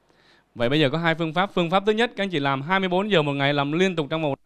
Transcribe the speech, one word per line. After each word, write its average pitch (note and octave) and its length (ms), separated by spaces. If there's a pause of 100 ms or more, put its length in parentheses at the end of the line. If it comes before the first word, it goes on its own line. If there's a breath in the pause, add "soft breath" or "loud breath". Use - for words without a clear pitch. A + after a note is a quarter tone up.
(560 soft breath)
Vậy A#2+ 140
bây D3 100
giờ C#3+ 100
có C#3 80
hai E3 180
phương D#3+ 180
pháp. F#3 200
Phương F3 160
pháp G3 160
thứ G#3+ 60
nhất, A#3 240
các G3 80
anh G3 60
chị E3 100
làm C#3 220
hai F#3 180
mươi F#3+ 100
bốn F#3+ 220
giờ E3+ 100
một D3 120
ngày, C#3 200
làm C#3+ 180
liên F3+ 240
tục D#3 140
trong D#3+ 120
vòng D3 100
một C3+ 140